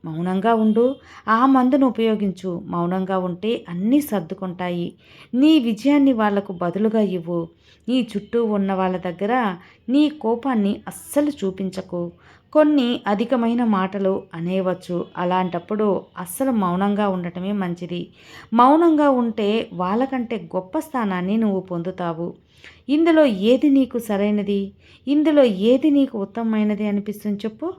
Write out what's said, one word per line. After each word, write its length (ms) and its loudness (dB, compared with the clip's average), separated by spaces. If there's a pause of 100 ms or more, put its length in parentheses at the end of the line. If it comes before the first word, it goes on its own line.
మౌనంగా 480 -2
ఉండు, 340 4 (400)
ఆ 180 2
మందును 420 4
ఉపయోగించు. 640 -2 (180)
మౌనంగా 500 -2
ఉంటే 320 -4 (180)
అన్నీ 320 2
సర్దుకుంటాయి. 880 -6 (440)
నీ 260 6
విజయాన్ని 540 2
వాళ్లకు 400 0
బదులుగా 580 0
ఇవ్వు. 300 -4 (460)
నీ 180 0
చుట్టూ 340 -4 (160)
ఉన్న 180 0
వాళ్ళ 240 0
దగ్గర 380 -4 (540)
నీ 140 4 (200)
కోపాన్ని 500 0 (140)
అస్సలు 480 -2
చూపించకు. 680 -6 (520)
కొన్ని 340 4 (200)
అధికమైన 560 0
మాటలు 480 0 (220)
అనేవచ్చు. 600 -4 (220)
అలాంటప్పుడు 680 -2 (320)
అస్సలు 420 -4
మౌనంగా 480 0
ఉండటమే 440 -6
మంచిది. 460 -6 (540)
మౌనంగా 560 6 (100)
ఉంటే 300 -2 (240)
వాళ్ళకంటే 640 -2 (180)
గొప్ప 240 -4
స్థానాన్ని 580 -4
నువ్వు 240 0
పొందుతావు. 680 -6 (640)
ఇందులో 360 4 (260)
ఏది 180 4
నీకు 300 2
సరైనది, 640 -2 (460)
ఇందులో 380 4 (240)
ఏది 220 4
నీకు 280 2
ఉత్తమమైనది 680 -2
అనిపిస్తుంది 580 -4
చెప్పు 340 -8